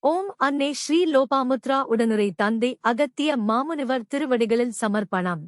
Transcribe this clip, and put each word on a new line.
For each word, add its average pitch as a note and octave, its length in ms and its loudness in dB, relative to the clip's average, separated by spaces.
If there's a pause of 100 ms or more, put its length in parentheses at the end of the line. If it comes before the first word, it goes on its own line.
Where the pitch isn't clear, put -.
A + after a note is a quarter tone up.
ஓம் F#4 340 0
அன்னை C#4 360 0
ஸ்ரீ D4 260 0 (140)
லோபாமுத்ரா C4+ 720 2
உடனுரை A3 500 2
தந்தை A3 380 0 (100)
அகத்திய C#4 580 0
மாமுனிவர் B3+ 680 -2
திருவடிகளில் A#3+ 760 0
சமர்ப்பணம். F#3 680 -2